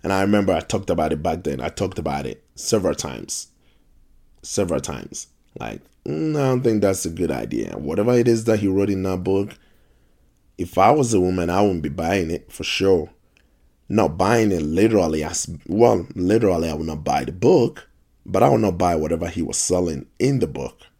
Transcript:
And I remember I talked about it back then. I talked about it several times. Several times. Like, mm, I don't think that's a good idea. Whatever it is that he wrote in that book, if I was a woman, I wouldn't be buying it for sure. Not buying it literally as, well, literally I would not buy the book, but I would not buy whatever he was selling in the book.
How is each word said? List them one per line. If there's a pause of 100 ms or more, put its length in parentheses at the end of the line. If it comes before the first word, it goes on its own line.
And
I
remember
I
talked
about
it
back
then.
I
talked
about
it (140)
several
times. (960)
Several
times. (320)
Like, (240)
mm,
I
don't
think
that's
a
good
idea.
Whatever
it
is
that
he
wrote
in
that
book, (1000)
if
I
was
a
woman,
I
wouldn't
be
buying
it
for
sure. (800)
Not
buying
it
literally
as, (180)
well,
literally
I
would
not
buy
the
book, (380)
but
I
would
not
buy
whatever
he
was
selling (100)
in
the
book. (180)